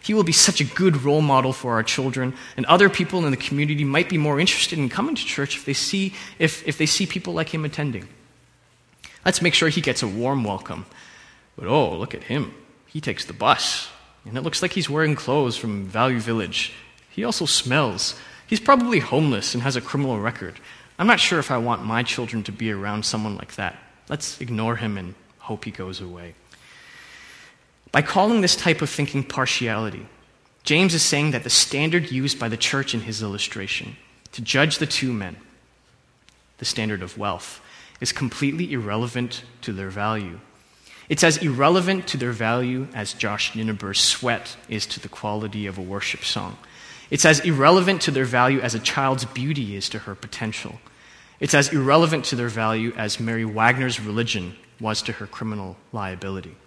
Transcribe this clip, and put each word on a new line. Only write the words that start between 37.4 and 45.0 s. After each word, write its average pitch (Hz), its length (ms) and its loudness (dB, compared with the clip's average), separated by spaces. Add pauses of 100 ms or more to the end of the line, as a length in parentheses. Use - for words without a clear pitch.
is 127 120 -2
completely 143 600 -2
irrelevant 120 720 -4 (180)
to 117 100 -6
their 95 160 -6
value. 104 520 -4 (680)
It's 156 160 4
as 160 140 6
irrelevant 175 720 2
to 143 100 -4
their 123 140 -2
value 123 600 0
as 104 220 -6
Josh - 380 -2
Ninneber's 107 480 -2
sweat - 560 0 (120)
is 110 180 -4
to - 140 -10